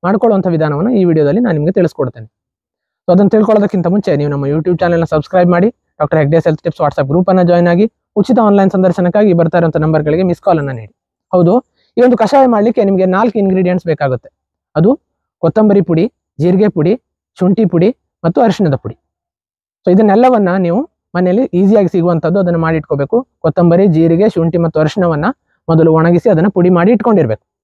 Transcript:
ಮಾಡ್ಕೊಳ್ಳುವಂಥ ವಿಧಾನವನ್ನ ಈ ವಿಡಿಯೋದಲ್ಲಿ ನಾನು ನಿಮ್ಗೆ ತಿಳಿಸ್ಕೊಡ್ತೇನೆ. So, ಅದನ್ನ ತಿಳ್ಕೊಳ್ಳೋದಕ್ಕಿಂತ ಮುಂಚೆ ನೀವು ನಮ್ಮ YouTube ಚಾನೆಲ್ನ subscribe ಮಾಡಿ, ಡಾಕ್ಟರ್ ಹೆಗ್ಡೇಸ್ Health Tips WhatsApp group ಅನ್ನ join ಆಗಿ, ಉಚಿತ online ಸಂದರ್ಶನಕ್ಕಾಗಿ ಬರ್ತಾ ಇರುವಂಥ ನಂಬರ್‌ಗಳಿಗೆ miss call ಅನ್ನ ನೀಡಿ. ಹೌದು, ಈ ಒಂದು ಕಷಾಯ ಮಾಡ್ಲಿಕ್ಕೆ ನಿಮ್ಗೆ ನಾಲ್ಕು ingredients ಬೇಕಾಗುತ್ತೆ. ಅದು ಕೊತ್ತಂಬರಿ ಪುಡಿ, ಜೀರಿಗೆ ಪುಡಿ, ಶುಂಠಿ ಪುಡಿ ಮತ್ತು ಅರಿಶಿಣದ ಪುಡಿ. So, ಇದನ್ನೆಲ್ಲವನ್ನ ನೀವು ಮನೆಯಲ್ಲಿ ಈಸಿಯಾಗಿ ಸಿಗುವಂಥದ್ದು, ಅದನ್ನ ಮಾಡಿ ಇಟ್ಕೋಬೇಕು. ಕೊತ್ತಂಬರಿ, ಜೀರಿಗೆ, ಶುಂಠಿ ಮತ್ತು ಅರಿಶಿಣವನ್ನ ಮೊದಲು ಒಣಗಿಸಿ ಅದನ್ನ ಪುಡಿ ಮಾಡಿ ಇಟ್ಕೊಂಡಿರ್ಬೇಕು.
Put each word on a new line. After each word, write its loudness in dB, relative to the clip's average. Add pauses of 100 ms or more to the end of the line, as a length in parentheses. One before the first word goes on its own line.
ಮಾಡ್ಕೊಳ್ಳುವಂಥ 0
ವಿಧಾನವನ್ನ -2
ಈ 0
ವಿಡಿಯೋದಲ್ಲಿ 0
ನಾನು -2
ನಿಮ್ಗೆ -2
ತಿಳಿಸ್ಕೊಡ್ತೇನೆ. -4 (840)
So, 0
ಅದನ್ನ 2
ತಿಳ್ಕೊಳ್ಳೋದಕ್ಕಿಂತ 0
ಮುಂಚೆ -2
ನೀವು -4
ನಮ್ಮ -4
YouTube -2
ಚಾನೆಲ್ನ 0
subscribe -2
ಮಾಡಿ, 2
ಡಾಕ್ಟರ್ -6
ಹೆಗ್ಡೇಸ್ 0
Health -2
Tips -8
WhatsApp -2
group 0
ಅನ್ನ 2
join 2
ಆಗಿ, 0 (240)
ಉಚಿತ 0
online 2
ಸಂದರ್ಶನಕ್ಕಾಗಿ 0
ಬರ್ತಾ 0
ಇರುವಂಥ 0
ನಂಬರ್‌ಗಳಿಗೆ -2
miss -4
call 0
ಅನ್ನ -6
ನೀಡಿ. -14 (360)
ಹೌದು, 2 (340)
ಈ 2
ಒಂದು 4
ಕಷಾಯ 2
ಮಾಡ್ಲಿಕ್ಕೆ 0
ನಿಮ್ಗೆ 0
ನಾಲ್ಕು -2
ingredients -2
ಬೇಕಾಗುತ್ತೆ. -4 (460)
ಅದು 2 (380)
ಕೊತ್ತಂಬರಿ 2
ಪುಡಿ, -2 (260)
ಜೀರಿಗೆ 0
ಪುಡಿ, -2 (380)
ಶುಂಠಿ 0
ಪುಡಿ 0 (280)
ಮತ್ತು -2
ಅರಿಶಿಣದ 0
ಪುಡಿ. -12 (880)
So, 2
ಇದನ್ನೆಲ್ಲವನ್ನ 2
ನೀವು -2 (260)
ಮನೆಯಲ್ಲಿ 0 (100)
ಈಸಿಯಾಗಿ 2
ಸಿಗುವಂಥದ್ದು, -2
ಅದನ್ನ 0
ಮಾಡಿ -2
ಇಟ್ಕೋಬೇಕು. -4 (120)
ಕೊತ್ತಂಬರಿ, 2
ಜೀರಿಗೆ, 2
ಶುಂಠಿ -2
ಮತ್ತು -2
ಅರಿಶಿಣವನ್ನ -2 (440)
ಮೊದಲು 4
ಒಣಗಿಸಿ 2
ಅದನ್ನ 2
ಪುಡಿ 0
ಮಾಡಿ 2
ಇಟ್ಕೊಂಡಿರ್ಬೇಕು. -2 (100)